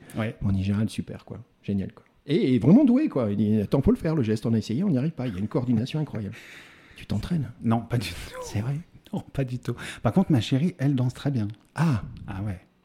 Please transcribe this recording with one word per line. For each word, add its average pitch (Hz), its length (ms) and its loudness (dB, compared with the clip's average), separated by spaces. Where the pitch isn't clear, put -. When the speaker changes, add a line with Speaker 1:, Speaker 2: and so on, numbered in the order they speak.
Speaker 1:
Ouais. 113 260 -4
Speaker 2:
On 98 80 0
dit, 95 120 0
Gérald, 101 260 0
super, - 340 -8
quoi. - 140 -14
Génial, 98 320 -4
quoi. - 100 -20
Et, 143 300 2
et 110 40 4
vraiment 190 240 8
doué, 262 260 4
quoi. 117 220 0
Il 101 60 -2
dit, 107 240 4
attends, 135 220 2
faut 208 80 4
le 247 60 2
faire, 160 180 -2
le 143 80 2
geste, 110 240 0
on 113 60 2
a 113 40 2
essayé, 110 260 -2
on 208 60 0
n'y 135 80 2
arrive 151 140 0
pas. 127 160 -6
Il 107 60 -6
y 87 40 -8
a - 20 -4
une 107 80 -2
coordination 127 520 0
incroyable. 113 360 -6
Tu - 120 -18
t'entraînes ? 123 440 -2
Speaker 1:
Non, 117 200 2
pas 120 160 -4
du 95 120 -4
tout. - 340 -12
Speaker 2:
C'est 104 180 -4
vrai ? 139 140 -2
Speaker 1:
Non, 196 100 -6
pas 139 100 -2
du 123 160 -6
tout. 120 140 -6
Par 110 100 2
contre, 185 180 4
ma 131 80 6
chérie, 143 380 2
elle 143 180 2
danse 127 180 0
très - 180 -4
bien. 110 160 0
Speaker 2:
Ah. 151 280 2
Speaker 1:
Ah 98 160 -8
ouais. 98 160 -6